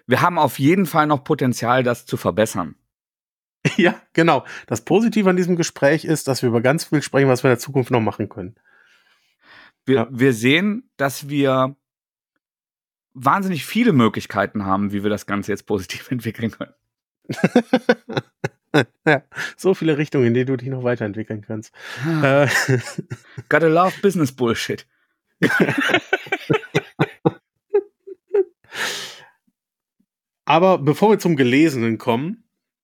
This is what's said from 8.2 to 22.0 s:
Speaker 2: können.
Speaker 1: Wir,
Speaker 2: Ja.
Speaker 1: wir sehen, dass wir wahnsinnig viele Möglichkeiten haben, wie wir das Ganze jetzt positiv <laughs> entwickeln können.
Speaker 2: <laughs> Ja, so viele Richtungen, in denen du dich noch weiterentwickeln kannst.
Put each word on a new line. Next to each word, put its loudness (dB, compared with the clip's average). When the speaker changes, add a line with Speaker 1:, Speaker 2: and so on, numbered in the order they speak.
Speaker 2:
können. -14
Speaker 1:
Wir, 4
Speaker 2:
Ja. 0
Speaker 1:
wir 2
sehen, 0
dass -4
wir 0
wahnsinnig -2
viele 0
Möglichkeiten 0
haben, -2
wie -4
wir -2
das -4
Ganze -8
jetzt -8
positiv -6
<laughs> -
entwickeln -6
können. -14
Speaker 2:
<laughs> -2
Ja, 2
so 0
viele -2
Richtungen, 0
in 2
denen 0
du -2
dich -12
noch -8
weiterentwickeln -6
kannst. -10